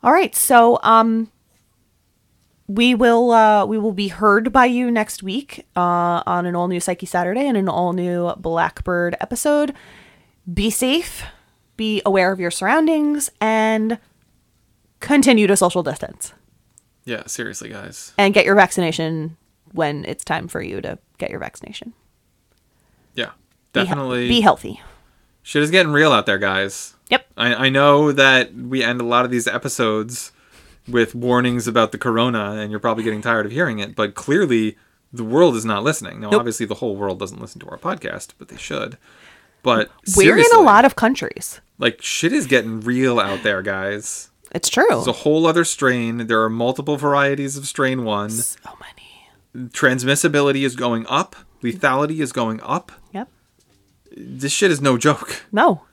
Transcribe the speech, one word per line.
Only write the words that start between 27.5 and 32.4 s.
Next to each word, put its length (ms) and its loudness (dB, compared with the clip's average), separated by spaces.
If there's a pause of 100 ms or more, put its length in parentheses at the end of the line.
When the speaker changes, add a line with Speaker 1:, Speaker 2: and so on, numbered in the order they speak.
Speaker 2:
I 20 4
know 440 4
that 420 4
we 300 -4
end 160 -2
a 40 -2
lot 200 2
of 80 -4
these 160 -2
episodes 840 -4 (580)
with 260 2
warnings 540 0
about 240 2
the 60 -12
corona, 580 -2